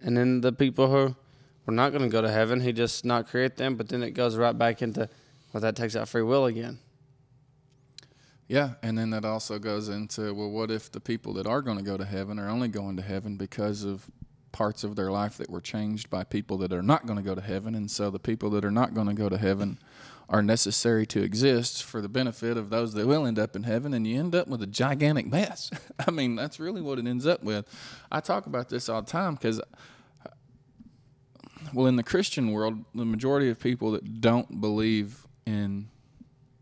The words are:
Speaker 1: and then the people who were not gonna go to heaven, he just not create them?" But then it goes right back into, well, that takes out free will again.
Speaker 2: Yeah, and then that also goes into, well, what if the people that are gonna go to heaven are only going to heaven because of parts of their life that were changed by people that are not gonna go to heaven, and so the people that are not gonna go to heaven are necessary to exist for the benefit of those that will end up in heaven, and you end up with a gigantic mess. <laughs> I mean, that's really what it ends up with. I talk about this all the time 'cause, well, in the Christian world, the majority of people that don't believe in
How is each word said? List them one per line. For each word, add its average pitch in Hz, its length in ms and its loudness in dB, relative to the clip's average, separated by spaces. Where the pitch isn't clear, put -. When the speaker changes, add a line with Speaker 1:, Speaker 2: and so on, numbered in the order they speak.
Speaker 1:
and 120 160 0
then 123 260 4
the 123 100 4
people 135 360 4
who 135 280 4
were 113 60 0
not 127 180 4
gonna 135 180 2
go 110 140 4
to 110 80 2
heaven, 113 300 4
he 123 120 2
just 117 320 0
not 120 220 2
create 127 300 0
them?" 131 180 0
But 113 140 -6
then 123 160 -2
it - 80 -6
goes 120 240 2
right 117 200 4
back 117 240 2
into, 110 280 -2
well, 110 80 -4
that 110 140 2
takes 113 220 -2
out 110 120 -4
free 117 140 2
will 131 240 4
again. 117 320 -4
Speaker 2:
Yeah, 135 340 2
and 110 160 -2
then 113 140 0
that 110 140 -2
also 110 340 -4
goes 107 300 -4
into, 104 460 -4
well, 104 160 -4
what 110 200 -2
if 110 200 -6
the 104 100 -12
people 110 340 -6
that 95 140 -4
are 135 140 0
gonna 107 200 -4
go 98 140 -4
to 95 80 -4
heaven 101 340 -6
are 101 100 -6
only 120 200 -2
going 98 280 -6
to 90 60 -6
heaven 101 340 -6
because 104 460 -4
of 101 260 -6
parts 104 300 -2
of 104 140 -4
their 95 160 0
life 104 240 -2
that - 120 -8
were 87 120 -8
changed 107 500 -6
by 92 140 -2
people - 340 -4
that 92 140 -2
are 87 100 -2
not 127 240 4
gonna 104 160 -4
go 95 140 -4
to 92 40 -6
heaven, 104 360 -4
and 104 120 -4
so 101 220 -2
the 95 80 -6
people 107 320 -2
that 104 140 0
are 101 80 2
not 120 220 2
gonna 104 200 0
go 104 140 0
to 92 100 0
heaven 98 400 0
are 104 140 4
necessary 110 640 2
to 101 160 0
exist 120 640 2
for - 160 -8
the 101 80 -6
benefit 117 480 -2
of 104 120 -4
those 113 260 0
that 107 120 2
will 147 180 4
end 113 140 0
up 107 160 0
in 98 80 -4
heaven, 123 320 -2
and 110 140 0
you 120 100 0
end 170 160 -2
up 180 140 2
with 123 120 -4
a 101 60 -4
gigantic 139 640 2
mess. - 420 -2
<laughs> - 180 -8
I 175 60 4
mean, 131 240 0
that's 127 240 -6
really 180 240 -6
what 139 160 -4
it 120 80 -4
ends 123 220 0
up - 160 2
with. 104 200 -2
I 151 80 -2
talk 190 280 -2
about 127 220 -4
this 123 200 -4
all 110 140 -2
the - 80 -10
time 170 260 -2
'cause, 113 240 0
well, 131 140 4
in 127 80 6
the 120 80 4
Christian 135 480 0
world, 110 420 0
the 117 120 -4
majority 131 460 2
of 113 100 -2
people 120 320 0
that 110 280 -4
don't 117 400 4
believe 107 680 2
in 104 420 -2